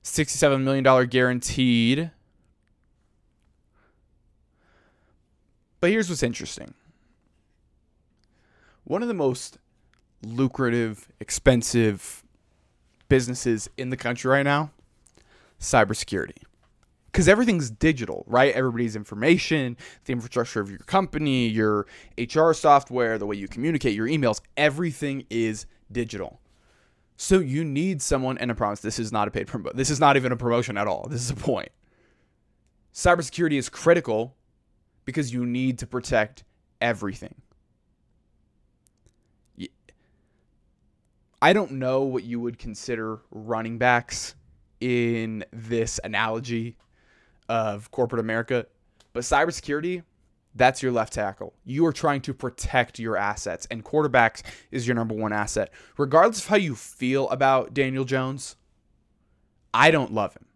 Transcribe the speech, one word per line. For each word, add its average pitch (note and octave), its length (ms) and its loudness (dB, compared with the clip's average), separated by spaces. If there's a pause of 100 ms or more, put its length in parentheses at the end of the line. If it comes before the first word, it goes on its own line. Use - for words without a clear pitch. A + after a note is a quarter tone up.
sixty-seven C#3+ 600 0
million C3+ 200 0
dollar C3 220 8
guaranteed. B2+ 1040 2 (3750)
But F3 120 4
here's G#3+ 180 2
what's D#3 140 -2
interesting. - 500 -6 (2000)
One G3 200 -4
of A#3+ 40 -4
the A#3 60 -4
most C3+ 460 -4 (640)
lucrative, A#2 840 -2 (120)
expensive A#2 1040 2 (840)
businesses B2 680 0
in B2+ 140 -6
the B2+ 60 -4
country B2 340 -2
right C#3 100 4
now, D3 300 0 (880)
cybersecurity. - 840 0 (680)
'Cause E3+ 140 4
everything's F#3+ 440 4
digital, A2+ 560 0
right? B2+ 260 4
Everybody's A#2+ 420 -2
information, B2 800 0 (300)
the C3 80 -4
infrastructure A#2+ 460 -4
of G2+ 100 -4
your F#2+ 100 -14
company, D3+ 680 0
your G#2+ 400 2 (300)
H A#2+ 200 -4
R D#3+ 160 6
software, B2+ 640 4
the G2+ 80 -6
way G#2 120 -4
you G2 100 -10
communicate, C3 480 -2
your A2 120 -2
emails, C3 320 0 (160)
everything C#3+ 720 -2
is A2 360 -2 (260)
digital. G#2 500 -8 (720)
So - 240 4
you D3+ 260 -2
need D3+ 380 -2
someone, C3 340 -2
and A#2+ 140 -4
I - 20 -2
promise G#2 280 -2
this G#2+ 180 -6
is A2 120 -4
not G#2+ 160 0
a G#2 40 -6
paid - 160 -4
promo-, - 260 -8
this C3+ 160 -2
is C#3+ 100 -2
not C#3+ 160 6
even B2+ 160 2
a B2 60 -2
promotion A#2+ 400 -2
at G#2 100 0
all. F2+ 220 -4
This A#2+ 120 -6
is B2 100 -4
a - 40 -6
point. - 340 -4 (1200)
Cybersecurity E3 640 0
is B2+ 120 -4
critical B2+ 680 2 (680)
because C3 280 -4
you B2 100 -2
need B2 360 -2
to A#2+ 80 -10
protect A#2+ 560 -2 (380)
everything. G2+ 520 -4 (2250)
Y-, - 120 -12 (1700)
I D#3 120 6
don't G3+ 180 0
know C3 320 0
what B2+ 200 -2
you A#2+ 160 -6
would A#2 200 -6
consider A2 600 -8 (100)
running A2+ 480 -6
backs A#2+ 560 0 (440)
in A#2 720 -2
this A2+ 520 -4
analogy A2+ 760 -4 (720)
of A2 420 -2
corporate A#2+ 280 -2
America, A2+ 480 -2 (460)
but B2 100 -6
cybersecurity, D#3+ 800 -2 (500)
that's B2+ 300 4
your B2+ 80 0
left A2+ 220 -2
tackle. G2 400 -6 (100)
You C#3 220 0
are D#3 80 0
trying C#3+ 300 -2
to C3+ 100 -8
protect - 680 -2
your A2+ 160 -4
assets, G2+ 560 -4
and A2+ 140 -12
quarterbacks C3 560 2 (280)
is B2 160 -6
your B2 100 2
number A2+ 200 -2
one G#2+ 160 -4
asset. G#2 400 -2 (260)
Regardless E3 420 4
of - 80 -10
how G#3+ 100 4
you E3 180 0
feel C3 540 -2
about C3+ 440 2
Daniel C3 300 -2
Jones, C3 540 -6 (1160)
I C#3 180 8
don't D3 200 0
love G#2 220 -2
him. - 220 -20